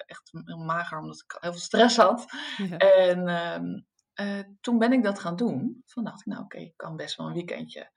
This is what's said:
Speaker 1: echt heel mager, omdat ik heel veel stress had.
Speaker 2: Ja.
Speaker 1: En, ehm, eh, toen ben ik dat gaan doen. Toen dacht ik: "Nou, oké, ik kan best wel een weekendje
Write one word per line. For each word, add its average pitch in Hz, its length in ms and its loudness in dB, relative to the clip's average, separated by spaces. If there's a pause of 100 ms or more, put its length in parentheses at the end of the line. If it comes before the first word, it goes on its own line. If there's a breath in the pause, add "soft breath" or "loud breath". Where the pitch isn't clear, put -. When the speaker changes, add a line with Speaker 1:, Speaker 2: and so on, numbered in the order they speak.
Speaker 1:
echt - 240 -20 (160)
heel 170 180 -14
mager, 165 360 -6
omdat 160 280 -14
ik - 120 -14
heel 175 120 -6
veel 170 100 -12
stress 233 360 4
had. 214 280 6 (320 loud breath)
Speaker 2:
Ja. 180 200 -6
Speaker 1:
En, 180 500 6
ehm, 170 380 -4 (480)
eh, 202 300 -6 (180)
toen 240 160 0
ben 233 160 4
ik 254 100 4
dat 202 160 -2
gaan 175 160 -4
doen. 196 500 -4
Toen - 180 -10
dacht - 160 -10
ik: - 60 -20
"Nou, - 180 -8
oké, - 140 -16
ik 165 180 -16
kan 165 200 -12
best 156 200 -10
wel 160 120 -10
een 160 60 -8
weekendje - 640 -10